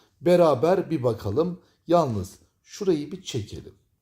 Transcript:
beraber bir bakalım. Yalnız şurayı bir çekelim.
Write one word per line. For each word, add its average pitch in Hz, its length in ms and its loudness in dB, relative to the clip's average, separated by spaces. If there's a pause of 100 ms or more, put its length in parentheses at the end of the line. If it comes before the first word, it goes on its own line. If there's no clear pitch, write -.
(220)
beraber 165 680 4
bir 151 140 -4
bakalım. 123 580 -2 (260)
Yalnız 135 520 0 (240)
şurayı 165 480 -4
bir 185 120 -14
çekelim. - 500 -12 (280)